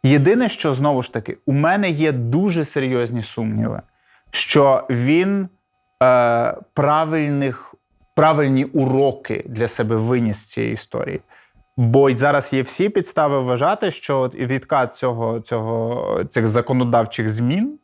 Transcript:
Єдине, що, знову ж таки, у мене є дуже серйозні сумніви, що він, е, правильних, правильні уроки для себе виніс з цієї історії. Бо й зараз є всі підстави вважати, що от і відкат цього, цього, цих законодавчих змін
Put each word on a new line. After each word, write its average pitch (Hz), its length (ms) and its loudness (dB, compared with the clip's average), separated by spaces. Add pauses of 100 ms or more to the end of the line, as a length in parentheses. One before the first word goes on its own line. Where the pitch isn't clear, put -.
Єдине, 160 460 4
що, 156 240 -2
знову 135 300 0
ж - 100 -10
таки, - 340 -8
у 139 60 0
мене 175 380 2
є 156 220 0
дуже 151 520 0
серйозні 123 580 -2
сумніви, 110 600 -4 (480)
що 139 600 2
він, 175 580 0 (540)
е, 120 540 4 (180)
правильних, 147 1000 0 (400)
правильні 147 500 4
уроки 135 840 0
для 117 200 -2
себе 113 280 -2
виніс 117 400 0
з - 140 -10
цієї 117 220 -4
історії. 120 480 -8 (560)
Бо 127 340 4
й 123 60 0
зараз 143 360 0
є 135 100 0
всі 185 260 -2
підстави 151 520 -2
вважати, 127 500 -2
що 143 280 -4
от 127 200 -2
і 127 80 -4
відкат 131 500 -2
цього, 117 440 -4
цього, 113 840 -4
цих 113 220 0
законодавчих 117 840 0
змін 156 560 -2